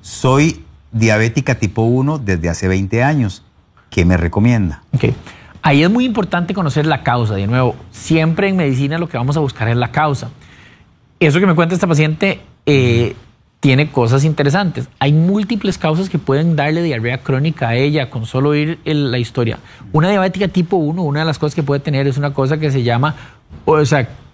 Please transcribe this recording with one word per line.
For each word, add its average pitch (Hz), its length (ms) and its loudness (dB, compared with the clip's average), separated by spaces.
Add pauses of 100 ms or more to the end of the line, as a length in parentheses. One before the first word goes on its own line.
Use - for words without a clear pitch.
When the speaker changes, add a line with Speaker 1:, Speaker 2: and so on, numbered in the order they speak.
Speaker 1:
Soy 135 600 0 (300)
diabética 113 640 0
tipo 110 260 -2
uno 131 360 0
desde 92 300 -2
hace 85 200 -2
veinte 98 340 0
años. 131 400 0 (480)
¿Qué 90 140 2
me 90 120 4
recomienda?". 95 680 0 (100)
Speaker 2:
Ok. 131 120 0 (560)
Ahí 143 200 4
es 175 80 4
muy 240 140 2
importante 190 500 -2
conocer 156 320 0
la 156 160 0
causa. 120 320 0
De 98 140 -2
nuevo, 123 260 2 (160)
siempre 160 580 0
en 196 60 0
medicina 143 440 0
lo 170 100 -4
que - 80 -8
vamos 127 200 0
a 160 40 0
buscar 135 260 -2
es 117 100 2
la 120 140 0
causa. 151 400 -2 (880)
Eso 151 220 4
que 202 60 4
me 170 100 4
cuenta 170 180 2
esta 180 140 0
paciente, 156 500 0 (280)
eh, 120 500 2 (420)
tiene 143 320 2
cosas 127 320 2
interesantes. 151 680 0 (120)
Hay 139 120 2
múltiples 196 640 0
causas 175 320 -2
que 170 120 -2
pueden 156 340 0
darle 156 300 0
diarrea 123 340 -4
crónica 135 520 -2
a 117 40 0
ella 139 360 0
con 113 160 -6
solo 135 240 0
oír 151 340 -2
el, 147 260 0
la 123 80 -2
historia. 117 400 -2 (320)
Una 156 180 2
diabética 190 380 0
tipo 175 300 0
uno, 165 260 -2
una 147 160 -2
de 160 80 -2
las 151 140 -4
cosas 147 160 -2
que 160 80 -2
puede 143 160 0
tener 139 260 -2
es 135 100 -2
una 143 160 -2
cosa 139 260 -2
que 156 120 -2
se 131 140 0
llama, 120 320 0 (480)
o 151 200 4
sea 131 240 2 (260)